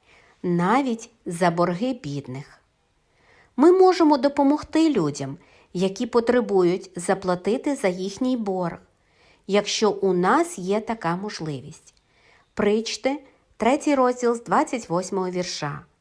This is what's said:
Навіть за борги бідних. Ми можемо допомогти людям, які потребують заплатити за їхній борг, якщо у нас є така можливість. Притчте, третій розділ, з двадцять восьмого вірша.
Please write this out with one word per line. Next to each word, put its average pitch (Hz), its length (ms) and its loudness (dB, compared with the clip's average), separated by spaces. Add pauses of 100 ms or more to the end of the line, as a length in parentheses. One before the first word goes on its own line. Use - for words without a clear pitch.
(440)
Навіть 220 680 0 (160)
за 175 260 0
борги 180 420 0 (100)
бідних. 139 560 -10 (960)
Ми 311 160 6
можемо 359 460 6
допомогти 285 720 2
людям, 143 480 -2 (360)
які 190 320 -2
потребують 208 880 2
заплатити 185 800 -2
за 208 120 -2
їхній 196 500 -4
борг, 185 400 -4 (720)
якщо 202 440 0
у 196 220 0
нас 208 460 2
є 196 220 -2
така 220 340 -4
можливість. 156 800 -10 (600)
Притчте, 220 640 -2 (400)
третій 285 380 2
розділ, 247 400 2
з 233 80 -10
двадцять 240 460 -2
восьмого 185 400 -4
вірша. 175 500 -6 (220)